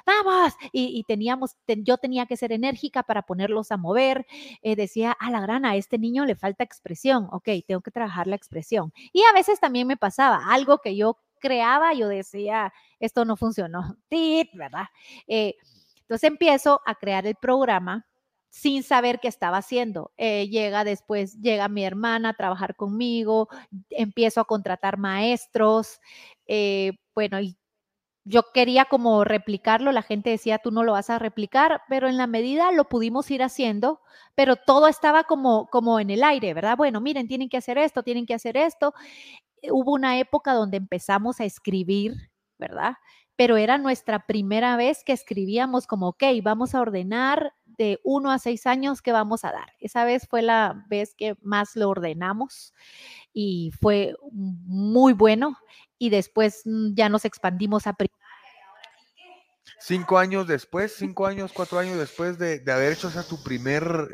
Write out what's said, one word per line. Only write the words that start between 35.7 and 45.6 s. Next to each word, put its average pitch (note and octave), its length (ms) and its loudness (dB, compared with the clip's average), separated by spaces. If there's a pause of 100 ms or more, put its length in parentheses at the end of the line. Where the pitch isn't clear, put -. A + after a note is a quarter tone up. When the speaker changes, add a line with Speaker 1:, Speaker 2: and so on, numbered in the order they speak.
Speaker 1:
en G3+ 100 -2
el G#3+ 140 2
aire, C4 320 2
¿verdad? G#3 220 0
"Bueno, B3+ 240 2
miren, C4+ 260 -4
tienen B3+ 220 -6
que B3+ 80 -4
hacer B3 200 -4
esto, D4 260 0
tienen A#3+ 220 -4
que A#3 80 -4
hacer A#3 240 -4
esto". D4 360 0 (680)
Eh, - 100 -6
hubo C4+ 220 2
una C4 260 0
época C#4 340 0
donde G3+ 240 0
empezamos G3 600 -4
a A3+ 60 -2
escribir, G3+ 840 -4 (260)
¿verdad? - 380 -6 (400)
Pero A#3+ 220 4
era A3 200 2
nuestra B3 500 -4
primera G#3+ 500 0
vez B3+ 260 0
que C4+ 100 0
escribíamos A#3+ 760 -2